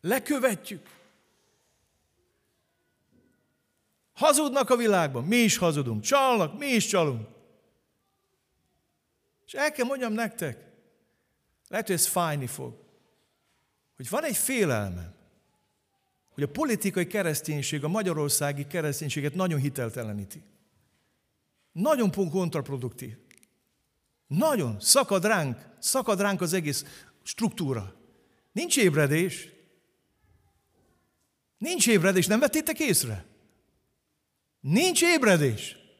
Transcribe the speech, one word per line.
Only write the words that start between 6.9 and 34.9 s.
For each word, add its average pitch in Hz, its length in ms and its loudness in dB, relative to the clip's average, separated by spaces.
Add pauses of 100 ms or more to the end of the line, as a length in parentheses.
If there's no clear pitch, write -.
És - 60 -20
el 294 200 0
kell 262 140 -2
mondjam 254 260 -4
nektek, 208 540 -6 (1000)
lehet, 220 180 -6
hogy 185 100 0
ez - 100 2
fájni 151 400 -2
fog, 120 380 -12 (1120)
hogy 131 120 -12
van 285 160 -2
egy 269 120 -2
félelmem, 104 760 -2 (1200)
hogy 139 80 -6
a 139 60 -2
politikai 202 580 -2
kereszténység, 151 800 -4
a 151 40 -2
magyarországi 151 800 -2
kereszténységet 147 680 -4
nagyon 180 260 0
hitelteleníti. 117 840 -6 (1300)
Nagyon 233 380 2
pont 185 200 -2
kontraproduktív. 135 880 -4 (1120)
Nagyon 160 520 0
szakad 196 440 4
ránk, 156 420 0 (120)
szakad 214 420 0
ránk 202 200 0
az 165 120 -2
egész 156 320 -2 (380)
struktúra. 131 720 -4 (580)
Nincs 330 240 -2
ébredés. 160 720 2 (2000)
Nincs 311 280 -2
ébredés, 190 400 4
nem 214 140 2
vettétek 311 380 0
észre? 131 480 0 (1300)
Nincs 277 420 4